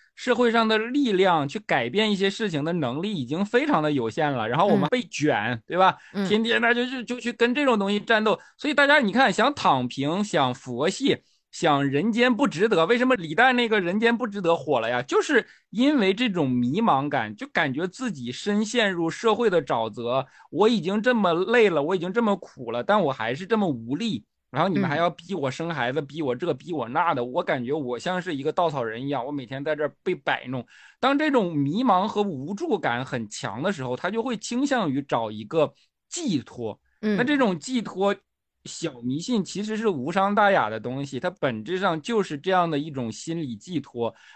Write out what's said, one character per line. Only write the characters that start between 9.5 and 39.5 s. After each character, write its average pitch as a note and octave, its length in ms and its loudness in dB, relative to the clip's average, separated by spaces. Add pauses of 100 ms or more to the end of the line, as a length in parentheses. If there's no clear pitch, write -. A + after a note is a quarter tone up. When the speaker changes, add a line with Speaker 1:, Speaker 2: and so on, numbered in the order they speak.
Speaker 1:
躺 C3+ 320 2
平， D3 360 -2
想 D3 300 0
佛 B2 380 -4
系， G3 320 0 (300)
想 C#3 360 2
人 D3+ 220 0
间 A#3+ 240 2
不 B3 140 2
值 E3+ 200 0
得， E3+ 180 4
为 A#3 120 2
什 B3+ 80 2
么 B3+ 80 2
李 E3 180 -4
诞 B3+ 220 4
那 A#3+ 140 0
个 G#3+ 120 2
人 F#3 200 0
间 A#3 180 2
不 B3 80 -2
值 G3+ 160 -6
得 E3+ 140 4
火 C#3 240 0
了 A2+ 100 -2
呀？ B2 120 0
就 F#4+ 200 0
是 C#4+ 240 2 (240)
因 C4+ 300 2
为 F#3+ 120 4
这 A#3 160 0
种 E3+ 220 0
迷 B2+ 320 0
茫 D3 260 2
感， A#2 280 -2
就 B2+ 100 -10
感 D#3 260 0
觉 D#3 140 -2
自 A#3+ 240 -8
己 B2 220 -8
深 G#3 320 -2
陷 G#3+ 260 0
入 E3+ 180 -2
社 A3 280 0
会 A#3 120 2
的 F3 160 4
沼 A#2 240 0
泽， A#2+ 380 -2 (240)
我 F#3+ 180 2
已 A#3 120 2
经 F#3+ 200 -2
这 B3 140 2
么 G3 180 2
累 G3+ 380 4
了， D#3 100 2
我 D#3+ 140 0
已 F#3+ 60 0
经 F3+ 120 -6
这 A3+ 80 0
么 G#3+ 160 2
苦 B2 360 -12
了， A#2+ 100 -2
但 G3+ 180 2
我 D3 120 2
还 A#2 200 -4
是 E3 140 -8
这 A3 100 0
么 G3+ 120 2
无 A#2+ 260 -4
力。 F#3+ 300 -4 (260)
然 B2+ 140 -4
后 F#3+ 40 2
你 F#3+ 120 0
们 F#3 100 0
还 C#3+ 60 0
要 E3+ 140 2
逼 E3+ 220 -10
我 C#3+ 160 -2
生 E3 240 -6
孩 B2+ 200 -2
子， D3+ 80 -2
Speaker 2:
嗯。 D3 60 -6
Speaker 1:
逼 D3+ 160 -8
我 B2+ 120 -2
这， D#3+ 200 -2
逼 C#3+ 180 -10
我 B2+ 160 -4
那 E3 260 0
的， B2 100 -2
我 B2+ 160 -2
感 D3+ 240 -2
觉 B2 80 -4
我 B2+ 240 -4
像 F3+ 240 -4
是 E3+ 140 -6
一 C3+ 80 -6
个 D3+ 100 -2
稻 F3 160 0
草 D3 140 -4
人 A#2 220 -6
一 C#3 40 -4
样， C3+ 160 -4
我 C3+ 60 -8
每 C#3 160 -8
天 C3+ 180 -10
在 D3+ 120 -2
这 D3+ 80 -2
儿 C#3 180 -4
被 F#3 100 -2
摆 C#3 360 -4
弄。 B2+ 180 -6 (320)
当 C4+ 180 2
这 D4+ 140 2
种 F#3+ 260 2
迷 D3 280 0
茫 G3 240 4
和 G#3 140 -2
无 D#3+ 300 -6
助 A#3+ 240 -2
感 C3 280 -2
很 A#2 260 -6
强 A2+ 320 -8
的 F#3+ 100 -2
时 D3 120 -8
候， B2+ 100 -4
他 F3 160 -4
就 A3+ 140 -4
会 B3 120 -4
倾 B3 300 -4
向 A#3+ 240 0
于 C3+ 100 -2
找 A#2 300 -2
一 G#2+ 140 -10
个 D3+ 280 0 (360)
寄 A#3+ 320 -2
托。 A2+ 400 -10 (200)
Speaker 2:
嗯。 G#3+ 160 0
Speaker 1:
那 A3+ 60 2
这 D4 140 2
种 A3 220 2
寄 A#3+ 240 -4
托， G3 320 -2 (520)
小 C3 360 -10
迷 B2+ 160 -4
信 G3 260 -2
其 F#3 180 -8